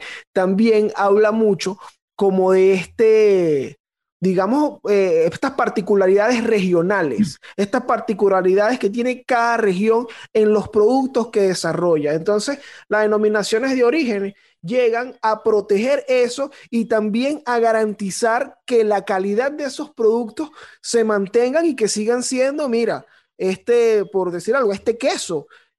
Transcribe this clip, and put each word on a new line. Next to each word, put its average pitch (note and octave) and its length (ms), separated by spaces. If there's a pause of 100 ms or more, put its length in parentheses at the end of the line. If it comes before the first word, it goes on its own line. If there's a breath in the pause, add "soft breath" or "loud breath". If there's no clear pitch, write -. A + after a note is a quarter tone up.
(340 loud breath)
también G#3+ 640
habla G3+ 340
mucho G#3 460 (360 loud breath)
como F#3 380
de F#3+ 220
este, F#3+ 1040 (420)
digamos, G3 600 (100)
eh, F3 420
estas C4+ 200
particularidades G#3 920
regionales, F3+ 920 (180 loud breath)
estas A#3 280
particularidades G3+ 960
que G#3+ 100
tiene A#3+ 340
cada A#3 340
región A3 500 (260 loud breath)
en G#3+ 180
los G#3 180
productos A#3+ 600
que G#3+ 120
desarrolla. E3 760
Entonces, G#3 440 (300 loud breath)
las G#3+ 140
denominaciones G#3+ 720
de B3+ 80
origen A#3 500 (300 soft breath)
llegan A#3 580
a G#3+ 220
proteger A3 640
eso B3+ 420 (220 loud breath)
y A#3 140
también A#3 600
a A#3+ 140
garantizar A3 960 (100)
que A#3 180
la G3+ 220
calidad G3+ 460
de D4+ 140
esos D4 260
productos A#3 580 (320 loud breath)
se A#3 220
mantengan A#3 640
y C#4+ 80
que A3 120
sigan A#3 360
siendo, C4+ 440
mira, A3+ 380 (320 soft breath)
este, G#3+ 680
por F3+ 260
decir F3 240
algo, A#3 180
este A3+ 240
queso, B3 480 (340 soft breath)